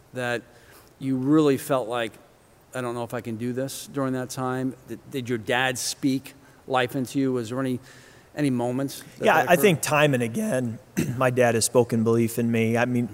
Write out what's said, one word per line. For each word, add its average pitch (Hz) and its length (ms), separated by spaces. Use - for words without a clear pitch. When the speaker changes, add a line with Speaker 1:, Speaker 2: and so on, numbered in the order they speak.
Speaker 1:
that 120 280
you 135 160
really 143 420
felt 127 300
like, 117 240
"I 127 60
don't 120 120
know 120 100
if 113 100
I 120 80
can 113 160
do 120 160
this," 131 380
during 131 220
that 127 160
time? 127 460
Did, 110 100
did 127 200
your 123 100
dad 127 400
speak - 560
life 127 280
into 131 240
you? 135 140
Was 117 160
there 123 100
any, 131 200
any 147 160
moments 127 520
that - 80
Speaker 2:
Yeah, 208 120
Speaker 1:
that 165 120
Speaker 2:
I 175 40
Speaker 1:
occurred? 175 80
Speaker 2:
think 180 200
time 147 320
and 123 100
again, 123 540
<clears throat> 120 220
my 127 140
dad 120 240
has 110 100
spoken 117 380
belief 113 360
in 117 120
me. 113 260
I 120 80
mean, 120 280